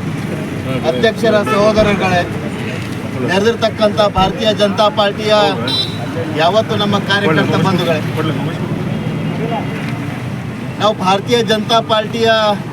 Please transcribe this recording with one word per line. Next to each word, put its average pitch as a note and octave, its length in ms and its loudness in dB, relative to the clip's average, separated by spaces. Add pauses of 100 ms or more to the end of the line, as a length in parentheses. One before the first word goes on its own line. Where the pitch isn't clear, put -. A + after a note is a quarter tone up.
(880)
ಅಧ್ಯಕ್ಷರ A3 540 2
ಸಹೋದರಗಳೇ, G3+ 800 2 (1040)
ನೆರೆದಿರ್ತಕ್ಕಂಥ G#3+ 720 2
ಭಾರತೀಯ G3+ 540 2
ಜನತಾ G3+ 340 2
ಪಾರ್ಟಿಯ G#3 460 0 (1000)
ಯಾವತ್ತು F#3 400 2
ನಮ್ಮ G3+ 220 0
ಕಾರ್ಯಕರ್ತ G3 580 2 (100)
ಬಂಧುಗಳೇ, E3+ 340 2 (2750)
ನಾವು G#3 140 2
ಭಾರತೀಯ G3 480 2
ಜನತಾ G#3+ 380 2
ಪಾರ್ಟಿಯ A3 500 0 (420)